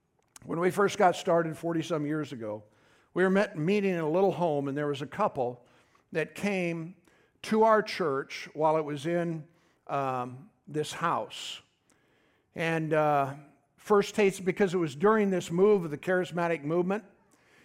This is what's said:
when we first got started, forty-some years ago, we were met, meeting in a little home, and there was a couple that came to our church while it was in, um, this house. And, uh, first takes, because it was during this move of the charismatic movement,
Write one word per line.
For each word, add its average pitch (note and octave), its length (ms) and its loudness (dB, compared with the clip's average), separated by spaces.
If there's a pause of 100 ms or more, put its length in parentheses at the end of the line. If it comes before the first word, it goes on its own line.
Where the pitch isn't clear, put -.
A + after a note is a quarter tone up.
(460)
when - 120 -6
we F3+ 120 2
first F#3+ 260 2
got F#3+ 200 6
started, E3 380 0
forty-some D#3+ 520 -4
years D3 260 -6
ago, A2 300 -8 (500)
we F3 120 2
were F#3+ 60 4
met, G3 280 2
meeting F#3+ 360 2
in E3+ 60 -2
a D#3+ 80 0
little F#3 220 4
home, D3 380 -2
and C3+ 100 -4
there D3 80 -2
was C#3+ 160 -4
a D3+ 40 -8
couple C3+ 580 -4 (480)
that D#3 240 -4
came F3 580 -4 (480)
to A3 220 2
our A3 180 6
church D3+ 720 -4
while D#3 220 2
it D#3+ 80 0
was C#3+ 200 -6
in, E3+ 380 -2 (460)
um, C3 600 -4 (200)
this D3+ 240 -6
house. - 680 -4 (960)
And, D#3+ 400 -2
uh, D3 400 2 (420)
first G3+ 380 2
takes, G3 240 2
because F3+ 360 0
it - 20 0
was D#3+ 180 -2
during G3+ 360 4
this F3+ 200 -2
move F#3+ 340 4
of D#3+ 60 -6
the D3 80 -6
charismatic E3+ 640 -2
movement, F3 400 0 (640)